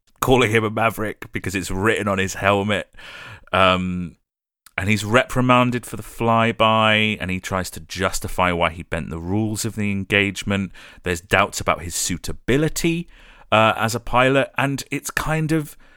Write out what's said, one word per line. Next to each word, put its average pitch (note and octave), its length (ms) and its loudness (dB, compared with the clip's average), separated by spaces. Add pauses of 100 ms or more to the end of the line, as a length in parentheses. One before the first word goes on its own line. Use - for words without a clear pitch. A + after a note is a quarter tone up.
(200)
calling B2 320 4
him A2 140 2
a G#2+ 40 0
maverick A2 640 -4
because F#2+ 240 -6
it's F#2 160 -4
written G2+ 380 0
on G2 80 0
his F#2+ 160 -2
helmet. G2 600 0 (600)
Um, F#2 640 2 (600)
and G2 100 -2
he's G#2 140 0
reprimanded B2 840 2
for - 100 -12
the - 60 -10
flyby, A2 1160 2
and F2+ 120 -6
he F#2 80 -2
tries F#2 320 -4
to - 80 -14
justify F2+ 720 -2
why E2+ 180 2
he E2 140 -10
bent - 260 -6
the E2 100 -6
rules G#2 460 -2
of G#2 100 -6
the G#2 160 -2
engagement. G2 800 0 (300)
There's F2 180 -2
doubts - 400 2
about D#2+ 220 -2
his E2+ 140 -8
suitability, D3+ 1120 -2 (440)
uh, A2 240 6
as A2 200 -2
a A#2 40 -4
pilot, C3 560 2
and C3+ 360 -2
it's - 180 -6
kind D#3 420 -2
of D3+ 240 -2 (220)